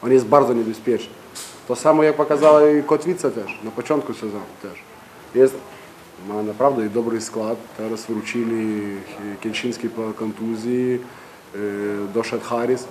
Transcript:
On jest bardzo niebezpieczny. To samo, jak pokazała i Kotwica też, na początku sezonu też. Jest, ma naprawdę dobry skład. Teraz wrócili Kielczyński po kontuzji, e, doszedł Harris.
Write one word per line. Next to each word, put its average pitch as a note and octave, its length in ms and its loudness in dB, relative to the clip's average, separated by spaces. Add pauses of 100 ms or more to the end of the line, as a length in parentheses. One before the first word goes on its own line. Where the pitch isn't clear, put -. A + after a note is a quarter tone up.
On B2 80 2
jest C3 140 6
bardzo B2+ 280 6
niebezpieczny. A2+ 680 -2 (500)
To B2 40 0
samo, D3+ 280 4
jak D3+ 120 4
pokazała D3+ 540 8
i D3 140 4
Kotwica D#3 460 0
też, G#2+ 340 -8
na A2 80 -8
początku B2 420 -2
sezonu G#2 300 -8 (180)
też. F#2 180 -14 (560)
Jest, C3 200 6 (760)
ma G#2+ 140 -4
naprawdę A2 460 0
dobry A2+ 320 -2
skład. A2 360 -6 (200)
Teraz A2 280 -6
wrócili A2 760 -4 (600)
Kielczyński A2+ 480 -6
po A2 120 -8 (140)
kontuzji, A2+ 840 -2 (560)
e, - 20 -10 (560)
doszedł A2+ 300 -2
Harris. A#2+ 480 -2